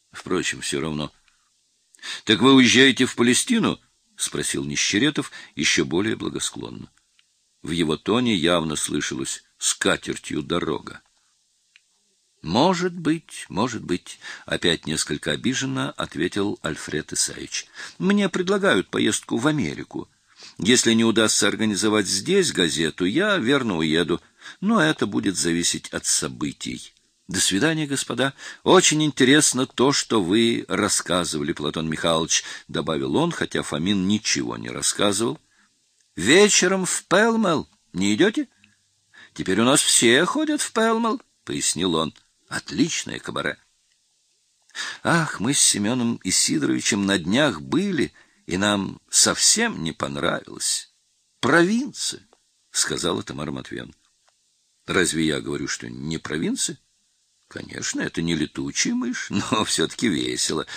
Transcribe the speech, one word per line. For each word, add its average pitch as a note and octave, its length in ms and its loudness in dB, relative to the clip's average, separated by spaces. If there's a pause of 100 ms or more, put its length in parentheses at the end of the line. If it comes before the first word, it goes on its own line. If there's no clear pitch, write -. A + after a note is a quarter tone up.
(120)
Впрочем, D2 500 -4
все C#2 200 -4
равно. D2+ 320 -6 (1120)
Так G#2 160 4
вы C3+ 120 10
уезжаете B2+ 520 8
в - 100 -4
Палестину? A#2+ 640 2 (380)
Спросил C#2+ 480 -4
Нищеретов A2+ 640 0 (240)
еще - 300 0
более G2+ 300 0
благосклонно. - 760 -8 (680)
В D2+ 100 -10
его D#2+ 240 0
тоне A2+ 400 0
явно D#2+ 400 0
слышалось: - 680 -6 (140)
«С - 180 -2
катертью - 680 -2
дорога». D#2+ 600 -4 (1400)
«Может E3+ 520 2
быть, E3 560 -4
может G#2+ 340 -2
быть», - 360 -6 (280)
опять D#2+ 400 0
несколько D#2 440 -4
обиженно C3 600 -4
ответил G2 720 -4
Альфред D2+ 500 -6
Исаевич. - 540 -6 (320)
«Мне G3 300 2
предлагают F#3 600 2
поездку A#2 480 -2
в A#2 80 -2
Америку. E2 640 -4 (480)
Если A#2 360 4
не A2+ 120 6
удастся G#2+ 420 4
организовать G#2 600 0
здесь C3+ 440 2
газету, D#2+ 540 0
я, F#3 320 0
верно, B2 400 0
уеду. E2 440 2 (380)
Но G#3 220 2
это D3+ 240 0
будет G#2 320 -2
зависеть E2+ 520 -2
от - 180 -8
событий. C2 880 -6 (320)
До F#2+ 120 -4
свидания, D3+ 460 0
господа. C3+ 480 -2 (300)
Очень D#3 400 6
интересно C#3 640 4
то, C3 240 2
что A2+ 320 0
вы A2+ 440 2
рассказывали, F2 840 -2
Платон D#2+ 340 -4
Михайлович», E2 560 0 (240)
добавил D2+ 500 -2
он, E3 140 2
хотя - 300 -4
Фомин F#2 460 0
ничего C2 500 -2
не A#1 140 -10
рассказывал. G#2 680 -2 (760)
«Вечером F#3 720 4
в - 200 -4
Пэлмэл G3+ 640 2 (240)
не G2+ 200 0
идете? A3 340 2 (840)
Теперь F2+ 280 0
у - 20 4
нас C#3 180 6
все B2+ 440 6
ходят D4+ 360 -2
в - 120 -6
Пэлмэл», A3+ 480 0 (240)
пояснил D#2+ 500 -2
он. D#2+ 180 -2 (360)
«Отличное - 720 -4
кабаре». - 380 -6 (1500)
«Ах, D#3 360 0
мы B2 140 -2
с - 60 2
Семеном A#2 640 0
Исидоровичем G2+ 840 0
на F#2+ 120 2
днях F#2+ 440 0
были, C#3+ 520 -2 (320)
и F2 120 -4
нам G2+ 420 0 (100)
совсем - 760 2
не D#2+ 100 -4
понравилось. - 1000 -4 (460)
Провинция», F3+ 880 2 (440)
сказала E2+ 520 -2
Тамара D2 280 -8
Матвеевна. B1+ 420 -12 (920)
«Разве D#2+ 400 0
я D2 140 0
говорю, C2+ 300 -6
что - 200 -10
не C#2+ 280 -8
провинция? E3 600 -6 (720)
Конечно, - 540 -10
это - 200 -4
не E2+ 140 0
летучая D2 580 -4
мышь, B3 340 -4
<laughs> - 20 -14
но G2+ 340 -2
все-таки - 460 -2
весело. C2 560 -2 (120)